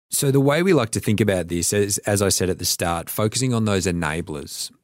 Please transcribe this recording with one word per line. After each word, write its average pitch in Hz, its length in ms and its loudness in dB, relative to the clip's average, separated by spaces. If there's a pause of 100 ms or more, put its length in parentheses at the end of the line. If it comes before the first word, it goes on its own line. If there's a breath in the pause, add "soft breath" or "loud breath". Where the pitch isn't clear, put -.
So 139 220 0
the 139 100 4
way 143 220 2
we 190 100 4
like 120 180 2
to 104 80 -4
think 107 220 0
about 95 260 2
this 85 240 -2
is, 101 280 0
as 104 220 2
I 101 60 4
said 92 220 0
at 90 100 -2
the 95 60 -6
start, 85 440 -2
focusing 117 440 -2
on 113 100 0
those 101 220 2
enablers. 80 840 -4 (140)